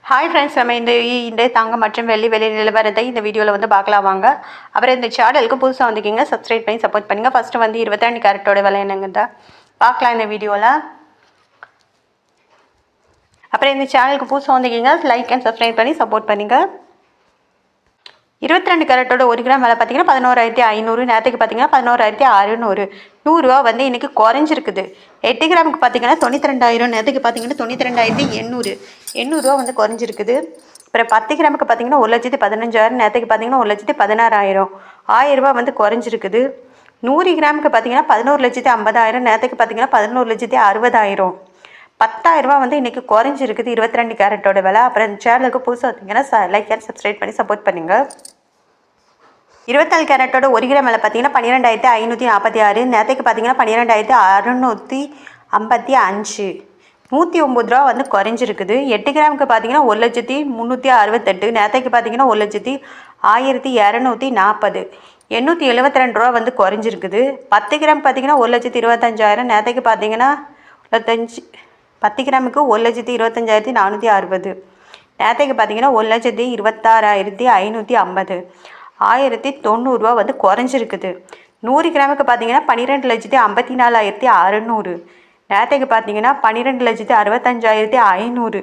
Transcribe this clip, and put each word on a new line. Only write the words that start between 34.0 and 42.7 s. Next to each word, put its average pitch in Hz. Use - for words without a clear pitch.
பதினாறாயிரம். 202
ஆயிரம் 269
ரூபா 277
வந்து 247
குறைஞ்சிருக்குது. 220
நூறு 339
கிராமுக்கு 302
பார்த்தீங்கன்னா 240
பதினோரு 269
லட்சத்தி 247
ஐம்பதாயிரம், 226
நேற்றுக்கு 247
பார்த்தீங்கன்னா 226
பதினோரு 233
லட்சத்தி 247
அறுபதாயிரம். 202
பத்தாயிரம் 294
ரூபா 285
வந்து 247